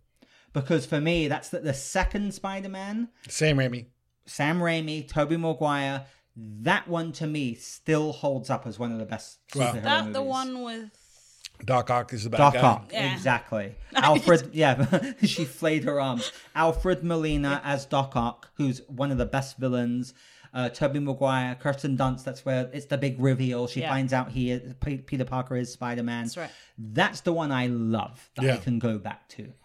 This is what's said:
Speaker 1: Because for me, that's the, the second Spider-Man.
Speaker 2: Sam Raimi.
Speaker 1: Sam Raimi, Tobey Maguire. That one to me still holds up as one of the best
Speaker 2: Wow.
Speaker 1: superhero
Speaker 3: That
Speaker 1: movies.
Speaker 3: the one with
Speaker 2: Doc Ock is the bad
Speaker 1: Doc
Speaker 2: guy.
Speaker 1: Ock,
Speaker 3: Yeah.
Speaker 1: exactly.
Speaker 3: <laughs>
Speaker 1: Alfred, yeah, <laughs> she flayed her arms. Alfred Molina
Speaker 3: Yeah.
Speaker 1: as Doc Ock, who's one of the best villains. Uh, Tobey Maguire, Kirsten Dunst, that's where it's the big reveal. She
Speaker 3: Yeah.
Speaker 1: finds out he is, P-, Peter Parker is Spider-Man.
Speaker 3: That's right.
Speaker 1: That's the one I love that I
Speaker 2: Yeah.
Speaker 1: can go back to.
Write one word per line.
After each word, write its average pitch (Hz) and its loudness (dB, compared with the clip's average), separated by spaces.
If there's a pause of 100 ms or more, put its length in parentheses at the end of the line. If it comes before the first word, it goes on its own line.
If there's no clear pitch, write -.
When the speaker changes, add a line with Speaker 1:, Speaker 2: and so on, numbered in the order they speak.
(540)
Speaker 1:
Because 147 2
for - 0
me, 160 2
that's 147 -4
the, 175 -6
the 147 -2
second 202 -2
Spider-Man. 196 -6 (180)
Speaker 2:
Sam 156 2
Raimi. 123 0 (380)
Speaker 1:
Sam 160 0
Raimi, 160 -2
Tobey 151 0
Maguire. 143 0 (320)
That 113 -2
one 165 -2
to 156 -4
me 143 -2
still 151 -2
holds 135 -2
up 127 -2
as 113 -10
one 117 -2
of 113 -6
the 110 -6
best - -10 (140)
Speaker 2:
Wow. 123 2
Speaker 1:
superhero 110 -4
Speaker 3:
That 294 4
Speaker 1:
movies. 214 -6
Speaker 3:
the 269 -2
one 262 -4
with 226 -10 (760)
Speaker 2:
Doc 123 0
Ock 123 0
is 107 -6
the 117 -4
bad 113 0
Speaker 1:
Doc 143 8
Speaker 2:
guy. 123 2
Speaker 1:
Ock, 110 4
Speaker 3:
Yeah. 196 -2
Speaker 1:
exactly. 113 -2 (100)
Speaker 3:
<laughs> - -16
Speaker 1:
Alfred, 151 6
yeah, 156 4
<laughs> - 4
she 180 0
flayed 156 0
her 143 0
arms. 123 -2 (240)
Alfred 165 2
Molina 151 2
Speaker 3:
Yeah. 143 0
Speaker 1:
as 139 -2
Doc 139 0
Ock, 117 -2
who's 131 0
one 139 -2
of 131 2
the 123 2
best 131 -4
villains. 123 -2 (400)
Uh, 127 -2
Tobey 143 -2
Maguire, 131 0
Kirsten 135 -2
Dunst, 127 0
that's 131 -10
where 127 0
it's 139 -10
the 143 -2
big 131 -2
reveal. 123 2
She 123 -4
Speaker 3:
Yeah. 123 -2
Speaker 1:
finds 131 0
out 127 0
he 123 0
is, 127 -6
P-, 139 -2
Peter 131 -4
Parker 127 -2
is 123 -2
Spider-Man. 120 -4
Speaker 3:
That's 117 -6
right. 165 -8 (280)
Speaker 1:
That's 113 0
the 175 0
one 156 0
I 127 0
love 113 -2
that 127 -2
I 135 4
Speaker 2:
Yeah. 131 4
Speaker 1:
can 120 0
go 110 0
back 104 -10
to. - -16 (140)